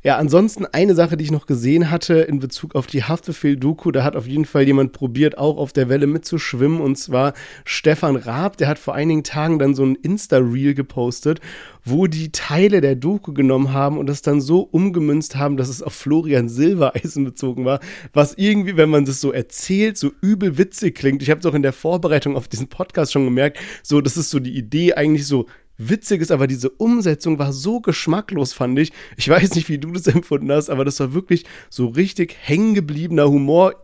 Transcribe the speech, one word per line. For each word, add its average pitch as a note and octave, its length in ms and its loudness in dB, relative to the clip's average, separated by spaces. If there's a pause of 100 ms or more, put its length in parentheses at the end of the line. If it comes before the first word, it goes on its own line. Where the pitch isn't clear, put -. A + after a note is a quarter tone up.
ja, C#3 160 2
ansonsten F3+ 480 2
eine F#3 300 2
Sache, E3 220 2
die D#3 60 -4
ich D3 80 -6
noch D3+ 140 -2
gesehen D3 460 2
hatte E3+ 240 0
in D#3 240 2
Bezug C3+ 340 -10
auf C3+ 140 -4
die C3+ 160 -2
Haftbefehl-Doku, D3+ 880 -2
da C3 120 0
hat C#3+ 120 -2
auf A#2 100 -6
jeden C#3+ 200 -2
Fall C#3 200 2
jemand C#3 260 4
probiert, C3+ 460 0
auch D3 200 0
auf C#3 140 -4
der C3 160 0
Welle C#3 200 2
mitzuschwimmen, D3+ 760 -2
und C#3 160 0
zwar C3+ 360 -2 (300)
Stefan D#3 520 0
Raab, C3 420 -6
der C#3 100 0
hat B2 120 -2
vor - 160 -8
einigen D#3 280 0
Tagen D#3 360 -2
dann C#3 160 4
so C3+ 100 0
ein C3 80 2
Insta-Reel C3+ 800 0
gepostet, C3 680 -4 (440)
wo D#3 220 2
die D#3 240 -4
Teile F#3 500 2
der C#3 140 2
Doku D#3+ 380 -4
genommen C3+ 380 2
haben C#3+ 280 -2
und C#3+ 80 -4
das C#3+ 160 -6
dann D3 180 2
so E3 200 2
umgemünzt D#3+ 760 0
haben, C#3+ 200 -2
dass C3 140 -4
es B2 140 -10
auf - 100 -8
Florian C#3+ 560 0
Silbereisen C#3+ 760 0
bezogen B2+ 400 -6
war, C#3 140 0 (340)
was D3 220 4
irgendwie, G3 420 2
wenn D#3 120 6
man D3 160 4
das C3+ 160 -6
so C#3 100 0
erzählt, G3 680 -2
so C#3 120 -2 (100)
übel F#3 360 0
witzig F#3+ 400 0
klingt. C#3 240 0
Ich C3 80 -2
hab's D#3 160 0
auch D3+ 80 2
in D3 100 2
der C3+ 100 2
Vorbereitung D#3 600 0
auf B2 120 -6
diesen B2 200 -8
Podcast - 460 -4
schon C#3 120 2
gemerkt, C3 340 0 (240)
so, D3 180 2
das C#3 160 -2
ist D#3+ 140 -4
so C#3+ 80 0
die C3 180 -6
Idee D3 380 0
eigentlich D3 320 0
so C3+ 180 0 (360)
witzig F3 400 -2
ist, D#3+ 100 -2
aber C#3 160 4
diese C3 220 -2
Umsetzung F3+ 680 0
war C#3 140 -2
so G3 260 -4
geschmacklos, E3 720 -2
fand B2+ 260 -2
ich. D#3 140 2 (240)
Ich - 140 -4
weiß F3 260 4
nicht, E3 140 -2
wie D3+ 80 -2
du D#3 140 -10
das F3 160 -8
<laughs> C3 60 2
empfunden D3 380 -2
hast, D3 180 0
aber C3+ 140 -2
das C#3 160 -4
war C3+ 140 -4
wirklich E3 320 -2 (240)
so B2 180 -4
richtig E3+ 540 -2
hängengebliebener D#3+ 880 0
Humor. D3+ 540 4